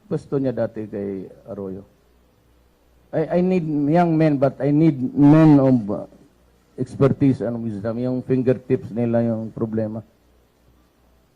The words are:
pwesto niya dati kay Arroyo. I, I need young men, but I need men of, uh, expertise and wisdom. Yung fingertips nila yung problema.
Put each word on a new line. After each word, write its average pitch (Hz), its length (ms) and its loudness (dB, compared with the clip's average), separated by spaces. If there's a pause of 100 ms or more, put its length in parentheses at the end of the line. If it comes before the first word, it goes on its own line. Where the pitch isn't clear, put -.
(120)
pwesto 151 240 -6
niya 135 160 -2
dati 110 320 -6
kay 101 400 -8 (240)
Arroyo. 98 400 -12 (1300)
I, 160 240 -2
I - 20 2
need 185 300 0
young 156 480 2
men, 151 200 2
but 135 200 0
I 143 160 0
need 151 240 4 (160)
men 147 480 8
of, 123 280 2
uh, - 160 -8 (680)
expertise 131 680 0
and 117 220 -6
wisdom. 113 400 -8
Yung 127 240 -4
fingertips 127 640 -2
nila 117 320 -2
yung 113 320 -6
problema. 110 480 -6 (1300)